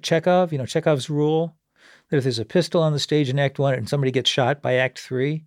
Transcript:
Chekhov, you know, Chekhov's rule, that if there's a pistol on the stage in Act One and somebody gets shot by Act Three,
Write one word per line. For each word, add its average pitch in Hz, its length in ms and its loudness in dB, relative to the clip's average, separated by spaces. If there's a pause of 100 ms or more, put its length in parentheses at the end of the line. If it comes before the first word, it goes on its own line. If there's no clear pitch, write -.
Chekhov, 180 500 2
you 147 60 -4
know, 127 80 -4
Chekhov's 151 440 -2
rule, 156 460 0 (540)
that 151 80 0
if 123 60 2
there's 123 160 -2
a 110 60 -6
pistol 170 380 0
on 156 100 2
the 143 60 -2
stage 147 300 0
in 139 100 -2
Act 139 200 -2
One 135 140 2
and 120 160 -4
somebody 139 220 0
gets 123 180 0
shot 139 320 0
by 127 140 0
Act 127 240 0
Three, 147 480 -4